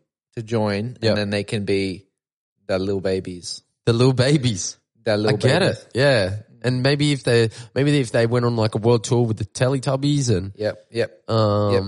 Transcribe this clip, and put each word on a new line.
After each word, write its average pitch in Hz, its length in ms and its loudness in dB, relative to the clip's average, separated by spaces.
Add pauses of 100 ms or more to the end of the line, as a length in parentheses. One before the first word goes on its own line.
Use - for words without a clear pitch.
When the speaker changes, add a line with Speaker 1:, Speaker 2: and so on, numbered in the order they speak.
(360)
Speaker 1:
to 120 80 -10
join, 107 580 -4
Speaker 2:
Yep. 110 100 0
Speaker 1:
and 104 60 0
then 104 120 -2
they 104 160 -2
can 104 180 -6
be 98 440 -4 (600)
the 98 100 -2
Lil 98 220 -4
Babies. 92 640 -6 (220)
Speaker 2:
The 120 80 4
Lil 123 180 4
Babies. 127 680 0 (280)
Speaker 1:
The 110 120 2
Lil 107 120 0
Speaker 2:
I 107 80 2
get 135 240 2
Speaker 1:
Babies. 127 160 0
Speaker 2:
it. - 180 -20
Yeah. 117 400 2 (260)
And 127 200 0
maybe 143 300 2
if 135 120 -4
they, 117 260 4 (260)
maybe 147 240 2
if 123 120 -2
they 117 140 2
went 120 200 0
on, 120 100 0
like, 110 200 0
a - 20 0
world 113 260 2
tour 120 220 0
with 110 120 -2
the 107 80 -6
Teletubbies 135 880 -2
and 95 220 -2
Speaker 1:
Yep, 107 360 -6
yep, - 380 -6
Speaker 2:
um, 104 440 2
Speaker 1:
yep. 98 140 2